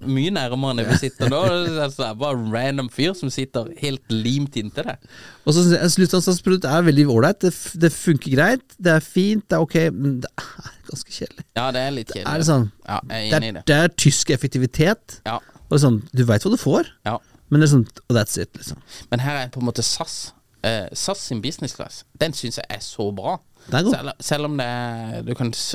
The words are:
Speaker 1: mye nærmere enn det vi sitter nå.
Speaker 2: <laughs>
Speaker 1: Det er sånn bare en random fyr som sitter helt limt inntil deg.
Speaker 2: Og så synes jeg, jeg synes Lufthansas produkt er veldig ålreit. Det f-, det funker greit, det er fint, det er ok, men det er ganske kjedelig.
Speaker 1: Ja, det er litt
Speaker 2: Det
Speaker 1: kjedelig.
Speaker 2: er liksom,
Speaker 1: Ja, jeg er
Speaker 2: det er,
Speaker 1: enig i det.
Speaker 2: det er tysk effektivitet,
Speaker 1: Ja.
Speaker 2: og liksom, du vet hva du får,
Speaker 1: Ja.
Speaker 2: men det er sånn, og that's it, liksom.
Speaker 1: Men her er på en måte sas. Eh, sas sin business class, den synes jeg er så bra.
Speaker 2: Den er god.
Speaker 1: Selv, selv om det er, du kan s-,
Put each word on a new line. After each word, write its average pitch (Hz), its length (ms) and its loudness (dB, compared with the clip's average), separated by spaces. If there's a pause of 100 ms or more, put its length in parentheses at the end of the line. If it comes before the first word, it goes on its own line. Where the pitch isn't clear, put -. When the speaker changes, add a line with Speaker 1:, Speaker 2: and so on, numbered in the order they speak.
Speaker 1:
mye 135 320 0
nærmere 135 380 -2
enn 117 100 -2
det 104 80 -2
vi 123 80 4
sitter 123 320 0
nå. 143 120 0 (140)
Speaker 2:
<laughs> 175 120 -2
Speaker 1:
Det 156 180 -2
er 135 80 -6
sånn 110 240 -6
bare 139 220 -2
en 110 120 -4
random 131 380 -4
fyr 160 240 -2
som 147 160 -6
sitter 127 480 -6
helt 139 320 -4
limt 127 480 0
inntil 107 320 -6
deg. - 80 -10 (480)
Speaker 2:
Og 151 80 4
så 175 80 6
synes 175 140 8
jeg, - 60 2
jeg 175 100 4
synes 185 100 4
Lufthansas 180 400 2
produkt 185 240 0
er 147 240 2
veldig 147 240 6
ålreit. 135 260 4
Det 180 140 2
f-, - 240 -12
det 160 160 4
funker 147 420 0
greit, 208 300 2 (160)
det 175 160 4
er 156 80 0
fint, 202 420 0
det 170 120 2
er - 20 4
ok, 165 160 0 (160)
men 131 280 -2
det - 120 -10
er - 400 -16 (160)
ganske - 240 -12
kjedelig. - 320 -12 (100)
Speaker 1:
Ja, 123 160 -2
det 127 140 -2
er 139 60 -4
litt 123 180 -6
Speaker 2:
Det - 80 -8
Speaker 1:
kjedelig. 95 160 -4
Speaker 2:
er 160 80 0
liksom, 143 260 4 (200)
Speaker 1:
Ja, 101 120 -4
jeg - 220 -8
er 107 80 -4
Speaker 2:
det 110 40 2
er, 156 40 4
Speaker 1:
enig 113 160 -2
i 85 60 -10
det. - 80 -10
Speaker 2:
det 147 160 4
er 175 120 0
tysk - 380 4
effektivitet, 143 920 -2
Speaker 1:
Ja. 113 120 -6
Speaker 2:
og - 400 -4
liksom, 123 320 4
du 123 160 2
vet 110 160 4
hva 190 100 0
du 233 60 2
får, 196 320 2 (160)
Speaker 1:
Ja. 110 120 -4 (340)
Speaker 2:
men 143 100 6
det 156 80 6
er 147 80 6
sånn, 113 100 4 (220)
og 123 80 2
that's 107 240 0
it, 82 120 -8
liksom. - 240 -14 (340)
Speaker 1:
Men 120 80 -2
her 143 160 -2 (100)
er 123 40 -12
på 127 120 -10
en 123 80 -2
måte 117 160 -4
sas. - 460 -6 (320)
Eh, 110 300 -2
sas - 240 -4
sin 117 240 -6
business 151 320 -8
class, - 300 -14 (160)
den 156 140 -2
synes - 240 -8
jeg - 120 -10
er 104 80 -10
så - 340 -6
bra. 117 280 -6 (320)
Speaker 2:
Den 127 80 2
er 170 40 0
god. 233 120 2
Speaker 1:
Selv, - 240 -8
selv 147 260 -4
om 147 120 -4
det 127 100 -2
er, 117 560 -8
du 113 100 -8
kan 120 180 -4
s-, - 240 -6